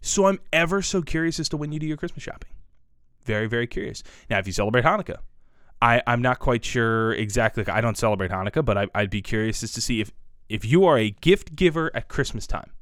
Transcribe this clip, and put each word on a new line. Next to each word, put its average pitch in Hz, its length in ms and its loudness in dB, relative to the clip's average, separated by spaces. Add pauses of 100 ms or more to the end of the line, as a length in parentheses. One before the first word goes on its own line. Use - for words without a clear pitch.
So - 240 2
I'm 190 140 4 (120)
ever 170 300 2
so 180 220 -2
curious 160 360 -2
as 156 100 -4
to 151 80 -4
when 147 140 -6
you 151 60 -6
do 156 80 -4
your 156 120 -4
Christmas 170 260 -8
shopping. - 260 -12 (760)
Very, 107 200 0
very 117 220 -2
curious. - 340 -6 (260)
Now, 101 120 0
if 95 80 -4
you 92 60 -6
celebrate 107 320 2
Hanukkah, 180 340 0 (640)
I, 120 240 6
I'm 120 140 2
not 127 180 2
quite 123 240 2
sure 113 480 2
exactly. 110 560 0
I 101 140 0
don't 113 160 0
celebrate 98 340 0
Hanukkah, 98 320 -2
but 107 140 2
I, 101 180 0
I'd 104 140 0
be 104 120 -2
curious 110 420 -2
as 110 100 -8
to 117 80 -6
see 117 180 -2
if, 104 120 -4 (360)
if 107 160 -6
you 160 220 6
are 156 120 6
a 110 140 2
gift 160 460 2
giver 165 360 2
at - 140 -6
Christmas - 400 -4
time - 240 -4 (100)